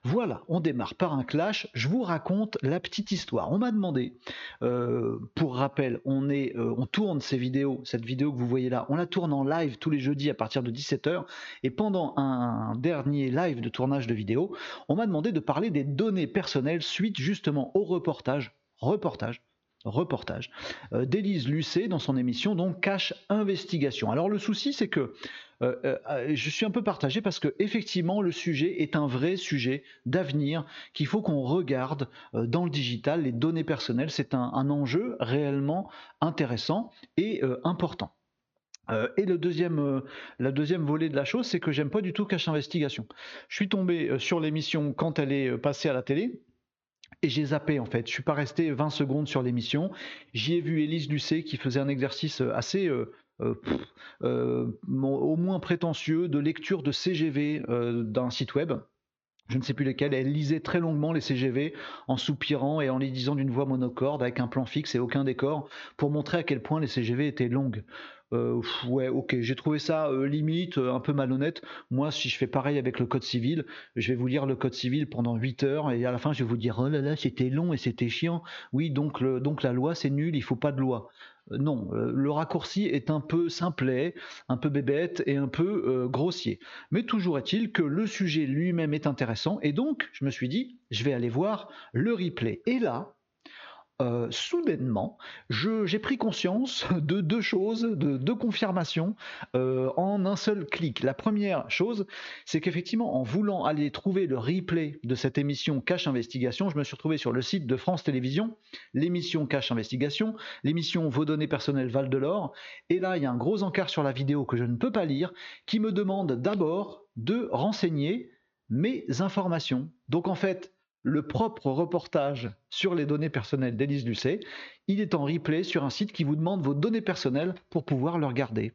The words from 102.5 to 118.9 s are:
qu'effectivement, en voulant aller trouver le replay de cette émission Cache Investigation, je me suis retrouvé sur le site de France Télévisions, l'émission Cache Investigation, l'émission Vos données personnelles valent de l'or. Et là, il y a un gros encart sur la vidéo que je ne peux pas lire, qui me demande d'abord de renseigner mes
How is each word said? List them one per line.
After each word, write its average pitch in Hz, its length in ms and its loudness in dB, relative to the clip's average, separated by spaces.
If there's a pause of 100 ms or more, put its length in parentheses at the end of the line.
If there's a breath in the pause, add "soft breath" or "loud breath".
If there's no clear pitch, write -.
qu'effectivement, 175 580 0
en - 40 0
voulant 185 400 0
aller 147 260 2
trouver 190 380 0
le 131 100 0
replay 160 640 0
de 123 120 0
cette 131 240 2
émission 143 420 0
Cache 180 240 0
Investigation, 127 640 0
je 147 80 -2
me 143 60 0
suis - 100 -6
retrouvé 160 240 0
sur 123 140 0
le 123 100 2
site 160 240 -2
de 123 100 2
France 175 280 0
Télévisions, 143 520 0 (380 loud breath)
l'émission 165 540 2
Cache 135 240 0
Investigation, 143 640 0 (280 loud breath)
l'émission 160 460 2
Vos 139 160 2
données 151 220 2
personnelles 135 420 0
valent 135 180 2
de 131 120 2
l'or. 160 340 -2 (360 loud breath)
Et 180 100 4
là, 185 180 0
il 147 60 2
y - 20 2
a 127 60 2
un 123 40 0
gros 185 280 2
encart 185 260 0
sur 151 140 0
la 139 80 4
vidéo 139 340 0
que 120 120 0
je 117 60 2
ne 123 120 0
peux 233 160 0
pas 208 140 2
lire, 151 280 0 (320 loud breath)
qui 220 140 0
me 214 120 2
demande 190 420 0
d'abord 180 680 0 (140)
de 190 360 0
renseigner 170 800 0 (400 soft breath)
mes 175 360 2 (160)